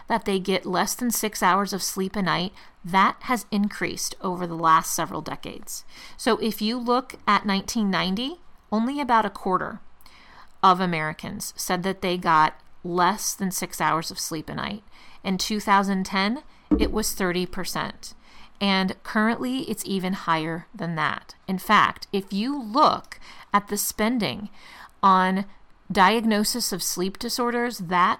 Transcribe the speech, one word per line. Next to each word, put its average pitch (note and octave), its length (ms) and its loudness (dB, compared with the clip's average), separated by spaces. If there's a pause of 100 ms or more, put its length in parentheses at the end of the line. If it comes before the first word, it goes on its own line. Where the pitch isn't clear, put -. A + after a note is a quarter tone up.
that - 180 -2
they G3 140 2
get F#3+ 260 0
less F3+ 300 0
than B3 160 -2
six - 320 -2
hours F#3+ 280 4
of F#3 120 -4
sleep F#3+ 320 -4
a G#3 80 0
night, E3+ 280 0 (320)
that F#3+ 400 4
has B3 280 -2
increased - 680 -2
over F3+ 260 -4
the E3 80 -6
last D#3+ 380 4
several - 280 -4
decades. - 640 -10 (320)
So A3+ 200 2
if A3 260 -4
you A#3 160 -2
look A#3+ 360 0 (120)
at G3+ 180 2
nineteen G3 460 0
ninety, G3 480 -2 (320)
only A#3+ 280 0
about A#3+ 260 4
a G3+ 40 -4
quarter F#3 520 -2 (840)
of F#3 160 8
Americans E3 760 -4
said F3+ 280 -2
that F#3+ 180 -4
they F3+ 160 0
got D#3+ 420 4 (240)
less F3 520 0
than F#3+ 160 -4
six - 280 -6
hours D#3+ 300 0
of F#3+ 100 -10
sleep D#3 300 -6
a D3 60 -10
night. C#3+ 280 -8 (400)
In F#3+ 140 -2
two G#3 220 -2
thousand G3 480 2
ten, G#3 340 0 (380)
it - 120 0
was - 220 -2
thirty F3+ 320 0
percent. - 720 -6 (440)
And F#3+ 440 2
currently, A#3 640 0
it's - 160 -6
even F#3+ 280 -2
higher E3 600 -2
than E3 220 -6
that. - 400 -4 (120)
In F#3 120 -2
fact, - 520 4
if G3 220 -4
you C4 260 -2
look A#3+ 600 2 (340)
at G3+ 140 2
the G#3 100 -2
spending G#3 720 -2 (540)
on F#3+ 420 4 (460)
diagnosis G#3+ 800 4
of F3+ 80 -4
sleep F#3+ 380 -4
disorders, A#3+ 580 -2
that F3+ 420 2